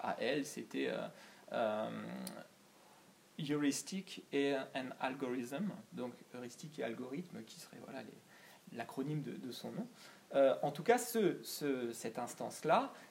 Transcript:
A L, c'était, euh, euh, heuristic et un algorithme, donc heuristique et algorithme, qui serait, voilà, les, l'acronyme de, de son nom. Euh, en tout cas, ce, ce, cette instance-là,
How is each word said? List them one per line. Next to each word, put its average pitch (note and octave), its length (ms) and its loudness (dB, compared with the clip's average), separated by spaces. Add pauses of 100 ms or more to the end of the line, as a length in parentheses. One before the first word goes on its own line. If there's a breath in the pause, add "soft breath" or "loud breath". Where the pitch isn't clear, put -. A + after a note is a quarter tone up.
A A2+ 160 0
L, C#3 260 2
c'était, C3 440 -2
euh, - 180 -2 (460 loud breath)
euh, A2 360 2 (1600)
heuristic D3 840 0
et C#3 220 4
un C3 360 -2 (100)
algorithme, C3 720 -2 (220)
donc B2 200 -4 (200)
heuristique B2 460 -10
et B2 40 0
algorithme, B2 600 -4
qui - 160 -16
serait, - 240 -16
voilà, C3 200 -10
les, - 760 -16
l'acronyme C3+ 440 0
de, A#2+ 120 -6
de C3 180 -6
son A#2 200 -6
nom. A3+ 160 -4 (460 loud breath)
Euh, C3+ 280 10
en D3+ 100 2
tout D#3 120 -6
cas, A#3+ 140 8
ce, A3 460 4
ce, B2+ 500 0
cette A2+ 260 -4
instance-là, D3+ 720 2 (180 loud breath)